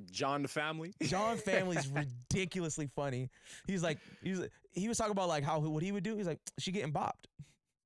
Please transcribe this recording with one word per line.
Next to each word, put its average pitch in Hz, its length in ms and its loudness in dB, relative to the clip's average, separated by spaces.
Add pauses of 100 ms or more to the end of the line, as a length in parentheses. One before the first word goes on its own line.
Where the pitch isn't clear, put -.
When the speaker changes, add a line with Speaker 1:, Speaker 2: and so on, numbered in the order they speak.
Speaker 1:
John 139 320 0
the 139 60 0
Family? 160 500 -2
<laughs> - 60 -2
Speaker 2:
John 202 340 2
Family's 185 520 2
ridiculously 151 1040 -2
funny. 131 340 0 (380)
He's 185 160 2
like, 160 160 2 (240)
he's, 185 160 0 (320)
he 196 160 0
was 233 100 0
talking 220 140 2
about, 190 160 2
like, 151 160 2
how, 156 160 2
what 156 240 2
he 196 80 0
would 202 120 0
do. 220 120 0
He's 208 120 -2
like, 151 120 -2 (180)
"She - 140 -4
getting 165 220 0
bopped." - 320 -2 (600)